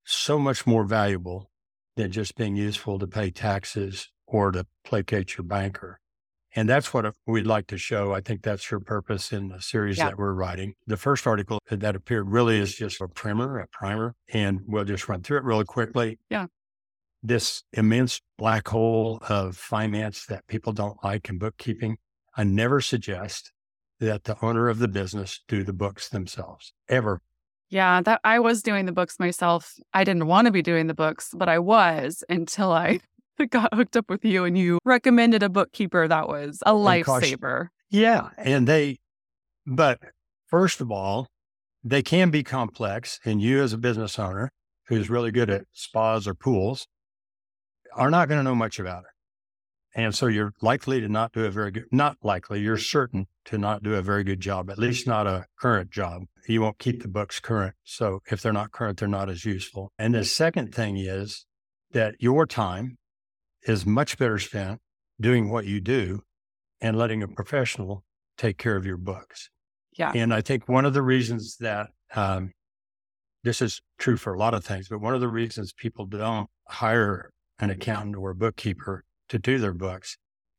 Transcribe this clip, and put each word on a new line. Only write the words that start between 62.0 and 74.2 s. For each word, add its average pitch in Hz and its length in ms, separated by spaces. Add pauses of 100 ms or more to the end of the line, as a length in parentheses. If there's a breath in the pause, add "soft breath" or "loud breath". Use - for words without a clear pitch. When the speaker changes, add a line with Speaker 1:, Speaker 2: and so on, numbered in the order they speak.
Speaker 1:
your 135 260
time 107 540 (640)
is 101 240
much 120 320
better 113 200
spent 101 420 (400)
doing 113 280
what 110 160
you 101 160
do 101 420 (580)
and 110 180
letting 110 240
a 95 60
professional 101 720 (340)
take 110 220
care 113 160
of 92 100
your 95 120
books. - 520 (440)
Speaker 2:
Yeah. 156 200
Speaker 1:
And 117 220
I 110 60
think 127 280
one 127 160
of 139 80
the 139 100
reasons 120 580
that, 104 300 (260)
um, 95 340 (920)
this 120 180
is 110 180 (180)
true 120 180
for 98 180